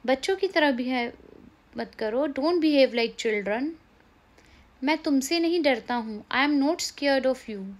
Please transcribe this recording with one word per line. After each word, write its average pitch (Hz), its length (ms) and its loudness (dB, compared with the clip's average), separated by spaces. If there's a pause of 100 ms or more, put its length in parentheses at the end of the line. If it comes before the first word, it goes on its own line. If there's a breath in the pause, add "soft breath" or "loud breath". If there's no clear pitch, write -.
बच्चों 269 300 0
की 381 120 -2
तरह 302 240 2
behave 247 400 -2 (640)
मत 233 220 -10
करो। 233 280 0
Don't 302 340 0
behave 269 340 4
like 233 220 -2
children। 214 520 -2 (1120 soft breath)
मैं 302 140 2
तुमसे 311 420 0
नहीं 339 240 2
डरता 247 320 0
हूँ। 220 320 -6
I 269 200 0
am 294 160 2
not 330 180 0
scared 269 440 0
of 254 240 0
you। 208 100 -8 (200)